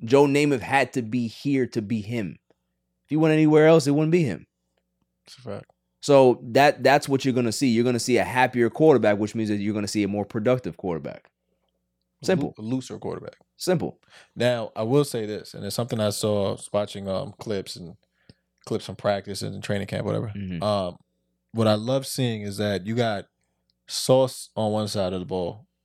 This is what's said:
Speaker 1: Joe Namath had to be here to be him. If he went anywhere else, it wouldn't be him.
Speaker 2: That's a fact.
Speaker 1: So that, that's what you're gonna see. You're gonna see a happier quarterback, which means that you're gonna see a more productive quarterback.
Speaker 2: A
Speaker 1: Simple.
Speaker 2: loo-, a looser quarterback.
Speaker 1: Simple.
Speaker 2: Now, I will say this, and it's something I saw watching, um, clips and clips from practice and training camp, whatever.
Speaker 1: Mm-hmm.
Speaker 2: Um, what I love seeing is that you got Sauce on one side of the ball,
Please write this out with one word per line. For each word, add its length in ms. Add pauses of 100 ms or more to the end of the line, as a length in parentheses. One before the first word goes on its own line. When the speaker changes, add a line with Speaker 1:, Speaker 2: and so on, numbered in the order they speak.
Speaker 1:
Joe 220
Namath 340
had 320
to 100
be 240
here 400
to 160
be 180
him. 380 (640)
If 80
he 60
went 180
anywhere 320
else, 220
it 20
wouldn't 220
be 100
him. 240 (800)
Speaker 2:
That's 120
a 40
fact. 240 (380)
Speaker 1:
So 340 (140)
that, 300
that's 260
what 160
you're 80
gonna 180
see. 180
You're 140
gonna 160
see 200
a 60
happier 440
quarterback, 480
which 180
means 140
that 80
you're 160
gonna 160
see 140
a 60
more 180
productive 500
quarterback. 540 (920)
Speaker 2:
A 40
Speaker 1:
Simple. 320
Speaker 2:
loo-, 40
a 120
looser 240
quarterback. 400 (180)
Speaker 1:
Simple. 420 (380)
Speaker 2:
Now, 400
I 60
will 240
say 180
this, 300
and 100
it's 100
something 260
I 100
saw 480 (160)
watching, 340
um, 300
clips 380
and 200 (680)
clips 180
from 120
practice 440
and 240
training 220
camp, 180
whatever. 320
Speaker 1:
Mm-hmm. 260
Speaker 2:
Um, 360 (540)
what 160
I 60
love 320
seeing 360
is 160
that 280
you 80
got 300 (640)
Sauce 680
on 160
one 160
side 260
of 60
the 60
ball, 400 (180)